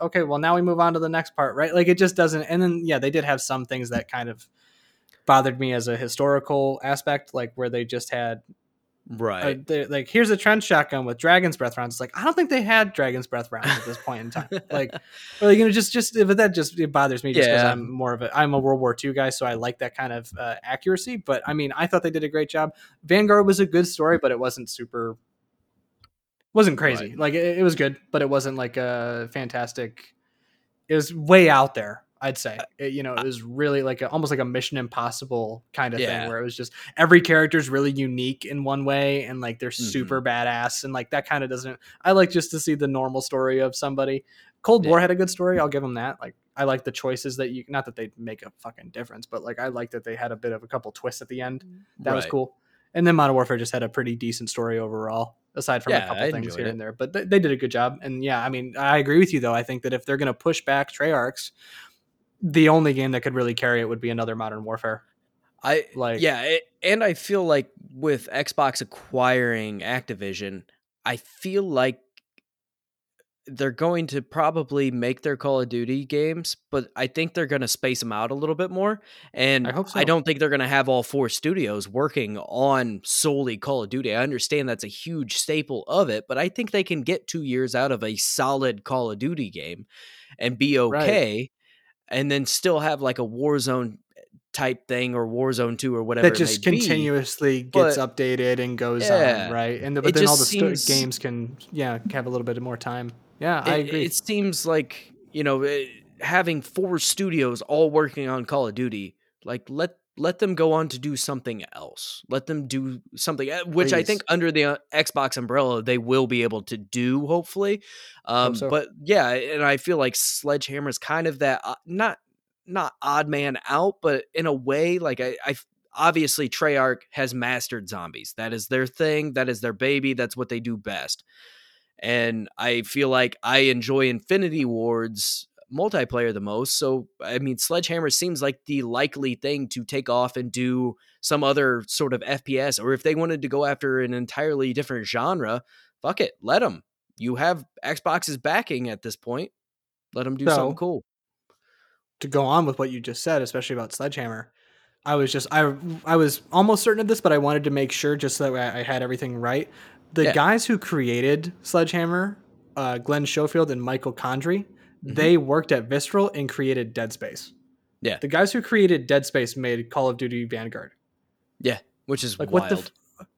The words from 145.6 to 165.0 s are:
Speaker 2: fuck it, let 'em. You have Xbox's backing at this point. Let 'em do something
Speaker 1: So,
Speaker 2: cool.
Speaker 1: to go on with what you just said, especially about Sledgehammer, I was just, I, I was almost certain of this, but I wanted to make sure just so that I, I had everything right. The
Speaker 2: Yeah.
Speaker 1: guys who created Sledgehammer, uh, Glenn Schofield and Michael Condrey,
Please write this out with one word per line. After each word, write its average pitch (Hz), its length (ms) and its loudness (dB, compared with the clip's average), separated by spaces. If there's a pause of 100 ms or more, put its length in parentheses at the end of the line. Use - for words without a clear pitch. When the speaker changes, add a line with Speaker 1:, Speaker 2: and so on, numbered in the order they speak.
Speaker 2:
fuck 170 220 -4
it, - 180 -2
let 147 220 2
'em. 101 220 -4 (340)
You 120 180 -4
have 151 300 0 (180)
Xbox's 156 540 -4
backing 147 500 -2
at 107 140 -8
this 110 140 -8
point. 131 340 -8 (640)
Let 127 120 -4
'em 135 120 -4
do 143 80 -2
something 143 260 2
Speaker 1:
So, - 20 -8
Speaker 2:
cool. 170 300 -4 (1160)
Speaker 1:
to 143 80 -8
go 139 180 0
on 160 180 4
with 139 140 -2
what 131 120 -2
you 127 100 -8
just 117 220 -10
said, 156 200 0
especially 127 340 -6
about 113 160 -8
Sledgehammer, 127 580 -8 (540)
I 147 120 0
was 139 160 2
just, 139 180 -2
I, 151 240 4 (320)
I 165 100 4
was 147 240 4 (100)
almost 202 320 4
certain 220 200 4
of 208 60 0
this, 220 120 2
but 165 120 4
I 147 60 6
wanted 147 260 2
to 147 60 0
make 139 220 0
sure 147 240 0
just 143 220 -2
so 139 140 0
that 123 220 -2
I, 123 60 -6
I - 20 -6
had 127 200 -2
everything 123 340 -6
right. 120 320 -2 (440)
The 160 120 4
Speaker 2:
Yeah. 151 80 4
Speaker 1:
guys 196 340 4
who 226 100 2
created 143 760 0 (100)
Sledgehammer, 175 760 0 (400)
uh, 127 220 -2
Glenn 147 280 0
Schofield 151 440 2
and 127 100 -4
Michael 127 320 -4
Condrey, 139 520 -2 (380)